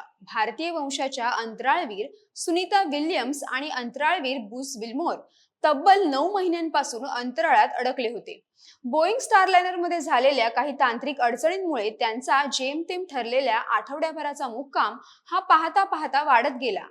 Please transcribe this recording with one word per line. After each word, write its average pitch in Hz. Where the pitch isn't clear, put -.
भारतीय 226
वंशाच्या 277
अंतराळवीर 226
सुनीता 370
विल्यम्स 294
आणि 269
अंतराळवीर 269
बुस 247
विल्मोर 233
तब्बल 330
नऊ 311
महिन्यांपासून 330
अंतराळात 247
अडकले 254
होते. -
Boeing 320
Starliner-मध्ये 370
झालेल्या 262
काही 254
तांत्रिक 254
अडचणींमुळे 254
त्यांचा 254
जेमतेम 320
ठरलेल्या 247
आठवड्याभराचा 285
मुक्काम 240
हा 349
पाहता 359
पाहता 302
वाढत 269
गेला 220